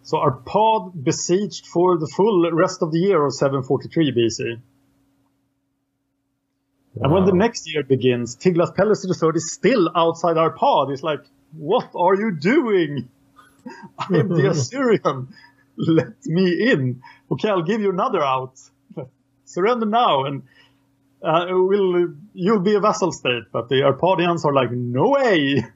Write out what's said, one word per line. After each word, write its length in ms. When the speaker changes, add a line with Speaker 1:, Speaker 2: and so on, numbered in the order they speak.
Speaker 1:
So 160
Arpad 840
besieged 640
for 320
the 80
full 460
rest 300
of 100
the 60
year 260
of 100
seven 280
forty-three 500
B 160
C. 280
And 120
when 120
the 80
Speaker 2:
Wow. 60
Speaker 1:
next 340
year 100
begins, 540
Tiglath-Pileser 720
the 60
third 220
is 160
still 440
outside 400
Arpad. 540
He's 120
like, 220
"What 400
are 180
you 240
doing? 680
<laughs> 400
I 200
am 100
the 220
Speaker 2:
<laughs> 20
Speaker 1:
Assyrian. 760
Let 500
me 440
in. 320
Okay, 160
I'll 140
give 180
you 100
another 320
out. 380
Surrender 400
now, 400
and, 160
uh, 260
we'll, 640
you'll 280
be 160
a 40
vassal 300
state." 400
But 200
the 120
Arpadians 600
are 80
like, 180
"No 400
way. 540